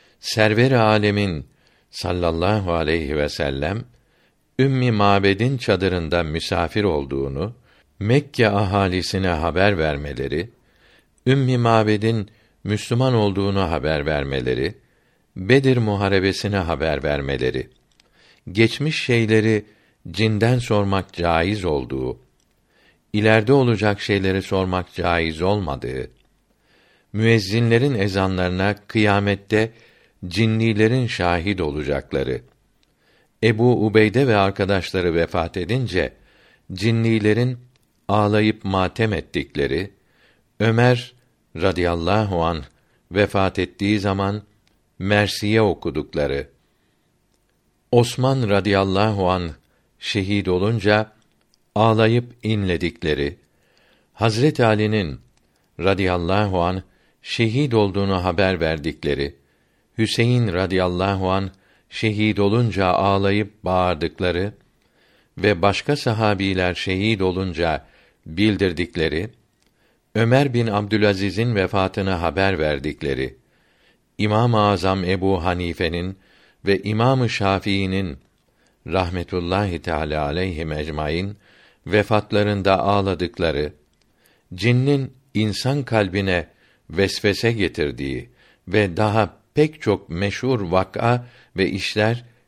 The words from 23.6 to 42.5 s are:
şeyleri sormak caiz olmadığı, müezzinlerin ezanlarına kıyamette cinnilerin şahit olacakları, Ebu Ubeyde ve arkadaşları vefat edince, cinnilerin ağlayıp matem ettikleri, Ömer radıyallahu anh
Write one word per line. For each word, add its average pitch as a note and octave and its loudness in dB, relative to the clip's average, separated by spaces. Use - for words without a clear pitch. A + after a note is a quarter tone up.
şeyleri F#2+ 0
sormak F#2 -2
caiz E2 -2
olmadığı, C#2 -4
müezzinlerin A2+ 2
ezanlarına F#2+ 0
kıyamette G#2 0
cinnilerin A2 2
şahit F2+ -2
olacakları, C#2 -4
Ebu A2+ 4
Ubeyde A2 4
ve A2+ 4
arkadaşları F#2+ 0
vefat E2 -2
edince, F#2 -2
cinnilerin A2+ 0
ağlayıp G#2+ 2
matem F#2+ 0
ettikleri, D2 -4
Ömer A#2+ 2
radıyallahu F2 0
anh E2 -2